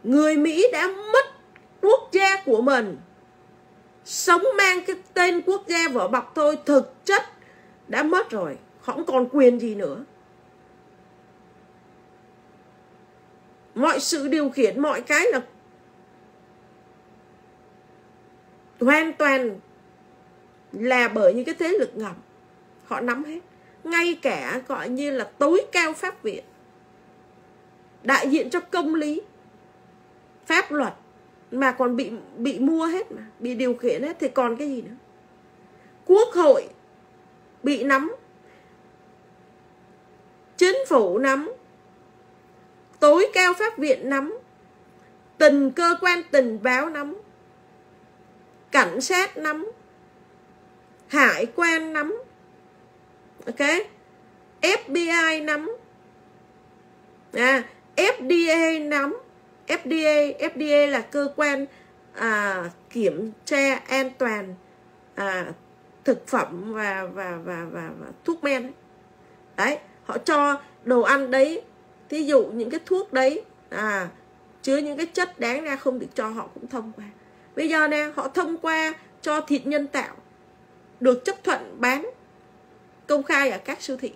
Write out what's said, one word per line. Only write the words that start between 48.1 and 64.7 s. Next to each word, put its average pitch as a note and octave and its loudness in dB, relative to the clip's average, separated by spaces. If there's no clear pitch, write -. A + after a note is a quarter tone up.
cảnh A3 2
sát F#4+ 0
nắm, D#4 -6
hải A3+ 2
quan D#4+ 0
nắm, D#4 -4
ok, C#4 -2
F F#4+ 2
B C#4 -4
I E4 0
nắm, D#4 -6
à, B3+ 2
F G4 0
D E4+ 2
A D#4+ 2
nắm, D4 -2
F E4 -4
D C4 -4
A, D4+ 0
F - -4
D D4 -2
A D4 6
là C#4 -2
cơ C#4+ -4
quan, C#4+ -2
à, G3+ -2
kiểm G#3+ -2
tra C#4 0
an C4 -4
toàn, G#3 -4